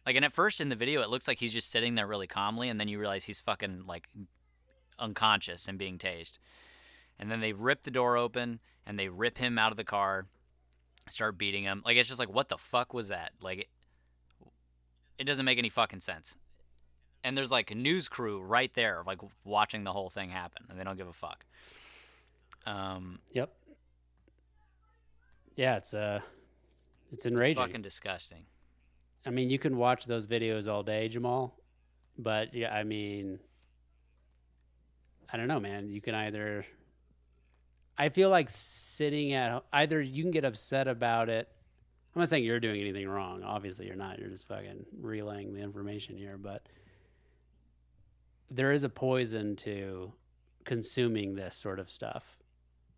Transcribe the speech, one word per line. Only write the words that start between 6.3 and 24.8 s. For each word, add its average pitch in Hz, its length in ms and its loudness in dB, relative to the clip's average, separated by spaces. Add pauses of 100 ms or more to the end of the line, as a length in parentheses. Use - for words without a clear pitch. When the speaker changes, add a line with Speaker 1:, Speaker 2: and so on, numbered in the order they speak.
Speaker 1:
And 104 120 -8
then 113 100 -4
they 110 120 0
rip 117 300 0
the 139 80 -10
door 123 260 4
open, 120 440 0 (260)
and 104 120 -6
they 98 100 0
rip 101 300 -2
him 123 200 0
out 110 120 6
of 107 60 -4
the 110 80 -4
car, 98 420 0 (840)
start 110 260 -2
beating 98 280 -2
him. 98 200 -2
Like, 120 120 6
it's 123 120 6
just 127 120 -4
like, 104 120 -2
what 127 160 2
the - 100 -2
fuck - 360 -2
was 113 140 -4
that? 87 240 -6 (100)
Like, 92 180 -6
it, 104 80 -8 (1500)
it 135 60 -4
doesn't 135 200 2
make 127 140 6
any 120 100 2
fucking 107 320 2
sense. - 380 -8 (840)
And 127 120 0
there's, 135 140 0
like, 120 200 4
a 104 40 -6
news 147 340 2
crew 104 320 -4
right 113 340 2
there, 104 320 2
like, 95 140 -6 (240)
watching 104 400 2
the 98 80 -2
whole 95 160 -4
thing 95 220 -8
happen, 90 400 -10
and 92 80 -12
they 95 60 -6
don't 95 120 -6
give 92 120 -10
a 85 40 -14
fuck. 82 320 -12 (1200)
Um, 95 540 -8 (140)
Speaker 2:
Yep. 123 200 -4 (2000)